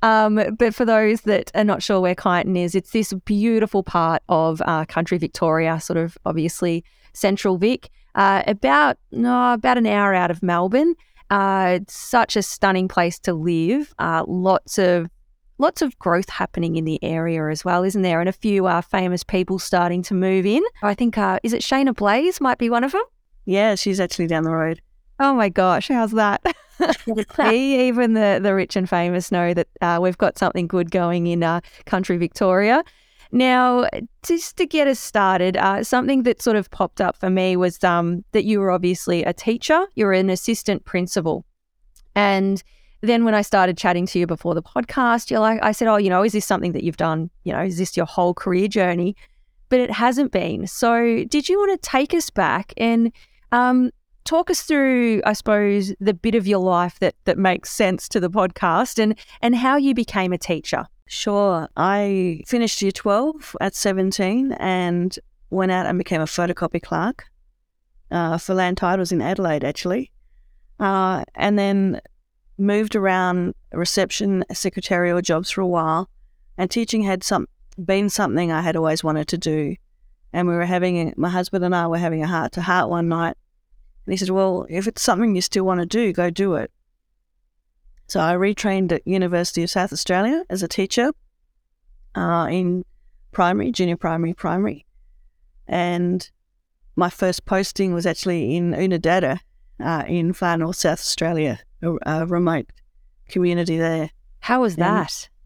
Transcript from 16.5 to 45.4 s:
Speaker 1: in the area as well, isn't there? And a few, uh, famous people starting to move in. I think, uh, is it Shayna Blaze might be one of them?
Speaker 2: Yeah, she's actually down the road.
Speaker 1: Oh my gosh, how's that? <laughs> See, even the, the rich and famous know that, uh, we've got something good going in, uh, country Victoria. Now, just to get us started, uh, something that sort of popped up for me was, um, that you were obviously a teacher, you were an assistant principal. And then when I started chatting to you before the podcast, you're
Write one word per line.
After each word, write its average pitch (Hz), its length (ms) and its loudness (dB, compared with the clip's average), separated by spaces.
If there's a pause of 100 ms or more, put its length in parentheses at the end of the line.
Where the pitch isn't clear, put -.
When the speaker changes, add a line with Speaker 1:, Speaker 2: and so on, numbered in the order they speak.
Speaker 1:
in 160 100 -2
the 156 200 -2
area 160 440 -2
as 156 160 -6
well, 180 200 2
isn't 196 180 0
there? 170 160 2
And 175 100 0
a 190 40 0
few, 196 340 0
uh, 175 140 2
famous 180 420 -2
people 185 380 -2
starting 175 420 0
to - 100 -8
move 190 320 2
in. 226 180 2 (200)
I 208 100 0
think, 233 240 -2
uh, 190 280 0
is 214 80 -2
it - 100 -2
Shayna 269 320 2
Blaze 247 460 0
might 262 180 0
be 233 100 0
one 240 140 2
of 269 80 0
them? 415 140 -2 (400)
Speaker 2:
Yeah, 202 320 2
she's 196 240 -2
actually 180 260 -2
down 160 160 0
the 160 80 0
road. 160 300 -2 (400)
Speaker 1:
Oh 277 140 2
my 220 140 2
gosh, 185 380 2
how's 226 260 0
that? 208 300 2 (380)
<laughs> 220 560 -2
See, 254 500 2
even 240 280 2
the, 202 280 4
the 196 120 2
rich 190 200 -2
and 185 140 0
famous 175 420 0
know 175 240 2
that, 170 140 0 (120)
uh, 170 220 2
we've 180 160 0
got - 180 2
something 180 300 -2
good 175 240 -2
going 175 380 0
in, 170 160 0
uh, 170 160 0 (260)
country 185 300 -2
Victoria. 196 680 2 (480)
Now, 254 560 2 (380)
just 339 320 -4
to 359 100 0
get 294 220 2
us 254 100 0
started, 185 580 0
uh, 196 280 0
something 254 400 0
that 240 180 0
sort 220 140 2
of 196 160 -2
popped - 280 -4
up 180 160 0
for 185 140 -2
me 185 260 2
was, 180 280 0
um, 175 480 0
that 202 120 2
you 208 140 2
were 190 140 2
obviously 180 500 0
a 175 100 -2
teacher, 311 600 0
you 214 120 0
were 196 60 2
an 190 160 4
assistant 196 560 -2
principal. 170 640 -2 (680)
And 196 460 2 (420)
then 233 200 4
when 220 100 4
I 208 80 2
started 185 340 2
chatting 180 300 0
to 185 140 -4
you 170 80 0
before 170 260 -4
the 160 80 -2
podcast, 240 640 -2
you're 220 120 0